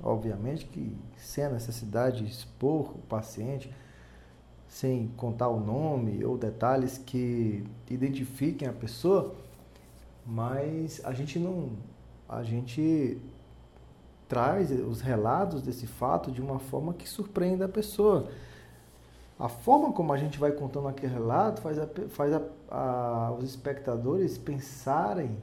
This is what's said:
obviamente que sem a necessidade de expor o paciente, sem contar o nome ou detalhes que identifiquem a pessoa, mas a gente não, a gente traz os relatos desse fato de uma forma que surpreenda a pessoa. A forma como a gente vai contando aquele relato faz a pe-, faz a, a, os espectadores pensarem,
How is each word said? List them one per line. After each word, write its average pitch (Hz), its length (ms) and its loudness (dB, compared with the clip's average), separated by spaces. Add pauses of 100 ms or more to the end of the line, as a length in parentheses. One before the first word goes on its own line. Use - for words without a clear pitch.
obviamente 113 640 0
que 139 280 -6 (220)
sem - 280 -4
a 143 40 0
necessidade 117 760 0
de 104 80 -2
expor - 600 0
o - 80 -12 (100)
paciente, 117 680 -4 (960)
sem 123 480 0
contar 120 320 0
o 117 100 2
nome 113 640 0
ou 117 140 0
detalhes 127 600 2
que 117 680 0 (240)
identifiquem 135 800 0
a 117 60 -2
pessoa, - 600 2 (880)
mas 139 800 -4
a - 120 -4
gente 139 240 -4
não, 175 320 -2 (580)
a 117 140 -6
gente 123 760 2 (1080)
traz 143 420 2
os 117 300 0
relatos 131 640 2
desse 123 240 -6
fato 139 440 0
de 123 120 -4
uma 135 160 -2
forma 139 340 -4
que - 160 -8
surpreenda 185 560 0
a 190 40 0
pessoa. 208 600 4 (1120)
A 117 100 -2
forma 277 460 6
como 160 180 2
a 135 60 4
gente 147 200 -2
vai 143 140 6
contando 143 360 -2
aquele 131 260 -2
relato 127 480 2
faz 156 160 -2
a 151 80 0
pe-, 196 220 -6
faz 147 260 2
a, 151 80 2 (280)
a, 120 600 0
os 127 160 -4
espectadores 139 880 0
pensarem, 143 1080 -2